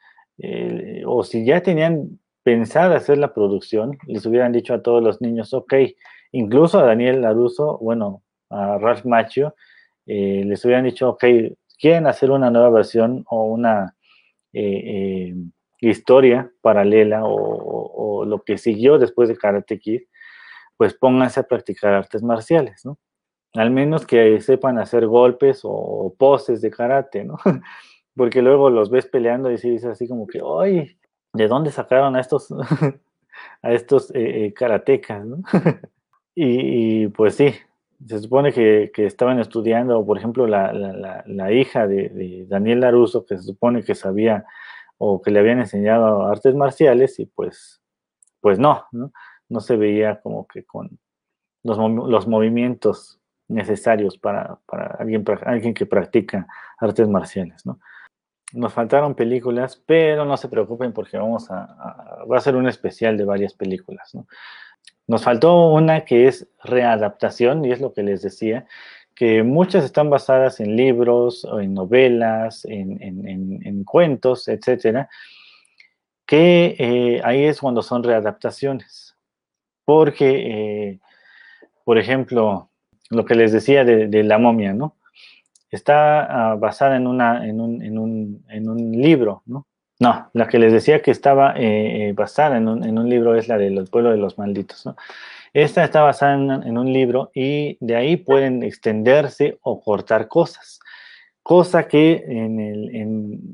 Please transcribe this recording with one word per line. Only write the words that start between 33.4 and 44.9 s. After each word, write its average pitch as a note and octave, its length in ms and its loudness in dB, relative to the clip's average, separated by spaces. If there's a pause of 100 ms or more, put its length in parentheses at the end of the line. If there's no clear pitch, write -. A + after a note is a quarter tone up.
a A#2+ 100 -2
estos, B2 420 0
eh, A#2 320 -4
eh, G2+ 80 -8
karatecas, A2 720 -2
¿no?" C#3+ 160 -12
<laughs> - 480 -2 (420)
Y, B2 720 0
y, G#2+ 60 -2
pues G#2 260 0
sí, C#3+ 180 2 (540)
se A2 140 -10
supone C3 320 0
que, G#2+ 420 4
que G#2+ 100 -2
estaban B2 360 0
estudiando, A2+ 640 -2
por G#2 100 0
ejemplo, A#2 300 -2
la, G2+ 260 0
la, G2 200 -8
la, F#2+ 340 -14
la G2 260 -4
hija B2 360 0
de, G2 200 -2
de F#2 380 -14
Daniel G#2+ 340 0
LaRusso, B2 460 2
que G2+ 100 -8
se F2+ 60 -14
supone A2+ 400 -4
que G2 140 -6
sabía G#2 500 -2 (500)